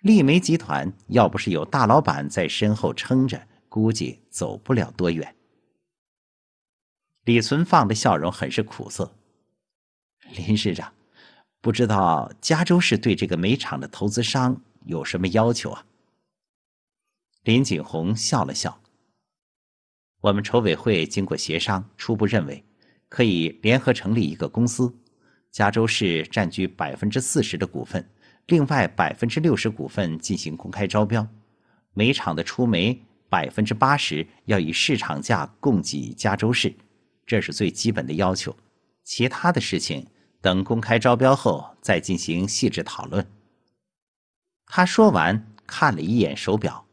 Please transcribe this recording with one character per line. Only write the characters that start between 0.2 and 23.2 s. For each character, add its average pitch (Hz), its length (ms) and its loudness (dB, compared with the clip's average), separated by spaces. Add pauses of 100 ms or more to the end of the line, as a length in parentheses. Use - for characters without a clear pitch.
煤 147 160 6
集 165 180 0
团 87 340 -4 (180)
要 101 200 6
不 - 80 -6
是 - 140 -2
有 78 120 -2
大 127 220 0
老 123 160 6
板 73 260 -2
在 85 200 -2
身 104 280 0
后 90 160 -2
撑 131 360 0
着， - 200 -8 (220)
估 110 220 0
计 98 280 -6 (100)
走 - 280 -8
不 120 160 -4
了 117 240 0
多 90 120 0
远。 82 260 -6 (1900)
李 117 140 6
存 139 240 2
放 160 240 4
的 110 80 0
笑 107 220 2
容 78 140 -2
很 - 200 -6
是 - 100 -2
苦 - 280 -10
涩。 - 280 -10 (1160)
“林 95 220 -2
市 104 160 -2
长， 82 200 -10 (680)
不 120 100 0
知 113 160 2
道 87 440 2 (100)
加 160 220 0
州 175 160 4
市 139 180 2
对 104 180 2
这 98 100 -2
个 85 120 -2
煤 95 180 2
厂 76 240 -8
的 - 80 -12
投 - 200 -6
资 107 140 -2
商 127 400 0 (240)
有 80 200 -8
什 - 140 -6
么 92 100 0
要 110 240 2
求 - 180 -6
啊？” - 140 -16 (1600)
林 120 200 4
景 82 200 -2
洪 87 320 -4
笑 110 280 -2
了 67 100 -6
笑。 - 280 -8 (1400)
“我 104 100 2
们 101 120 0
筹 120 160 0
委 98 160 0
会 87 300 0
经 95 200 -4
过 82 100 -4
协 80 240 -4
商， 98 380 -4
初 - 180 -4
步 107 100 0
认 101 200 0
为 - 180 -12 (460)
可 - 140 0